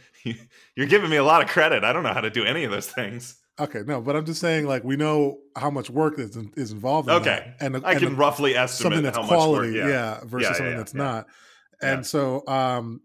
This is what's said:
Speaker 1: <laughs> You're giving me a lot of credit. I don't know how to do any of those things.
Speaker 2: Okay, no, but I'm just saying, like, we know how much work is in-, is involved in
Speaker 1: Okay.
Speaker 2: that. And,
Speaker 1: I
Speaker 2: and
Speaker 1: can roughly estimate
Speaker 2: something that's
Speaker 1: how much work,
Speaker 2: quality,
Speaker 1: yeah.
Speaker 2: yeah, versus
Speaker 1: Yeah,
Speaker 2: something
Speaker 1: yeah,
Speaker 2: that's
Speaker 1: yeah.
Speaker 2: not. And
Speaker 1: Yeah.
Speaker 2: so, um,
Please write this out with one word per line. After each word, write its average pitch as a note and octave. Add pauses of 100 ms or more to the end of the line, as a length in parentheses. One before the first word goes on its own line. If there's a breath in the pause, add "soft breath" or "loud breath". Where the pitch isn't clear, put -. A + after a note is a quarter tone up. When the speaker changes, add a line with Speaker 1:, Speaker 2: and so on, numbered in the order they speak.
Speaker 1:
<laughs> -
You're C#3
giving F#3
me D3+
a C#3
lot D#3
of -
credit. D3+
I A2+
don't E3+
know A#2
how A#2+
to G#2+
do A2
any D3
of A2
those G2+
things. A#2+ (200)
Speaker 2:
Okay, C#3
no, C3+
but C#3
I'm D#3
just D#3+
saying, D#3+
like, C3
we C3
know D3 (180)
how C3+
much C3
work D3+
is A2+
in-, G#2+
is A#2+
involved B2+
in D#3
Speaker 1:
Okay. A#2+
Speaker 2:
that. -
And, C3
Speaker 1:
I F3+
Speaker 2:
and F#3
Speaker 1:
can D3
roughly C#3
estimate B2+ (100)
Speaker 2:
something D#3+
that's B2+
Speaker 1:
how A#2
much G#2+
work, F3
Speaker 2:
quality, C#3
Speaker 1:
yeah. B2
Speaker 2:
yeah, A#2
versus A#2
Speaker 1:
Yeah, F2
Speaker 2:
something F2
Speaker 1:
yeah, E2
Speaker 2:
that's A2
Speaker 1:
yeah. -
Speaker 2:
not. A#2 (520 soft breath)
And C3+
Speaker 1:
Yeah. -
Speaker 2:
so, C#3
um, B2+